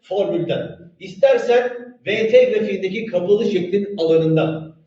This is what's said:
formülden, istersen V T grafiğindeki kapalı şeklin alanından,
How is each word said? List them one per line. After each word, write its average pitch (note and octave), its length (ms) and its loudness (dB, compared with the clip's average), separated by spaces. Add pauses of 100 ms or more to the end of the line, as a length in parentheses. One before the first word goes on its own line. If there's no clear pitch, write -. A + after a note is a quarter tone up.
formülden, - 760 -4 (220)
istersen A#3+ 720 2 (340)
V G#3+ 220 0
T B3+ 160 6
grafiğindeki G3+ 640 -2
kapalı F#3+ 380 0
şeklin G3 520 -2
alanından, D#3+ 800 0 (100)